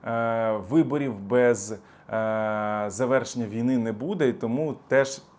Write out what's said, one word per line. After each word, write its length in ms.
е, 460
виборів 500
без, 520
е, 1160
завершення 600
війни 300
не 140
буде, 380
і 40
тому 420
теж 340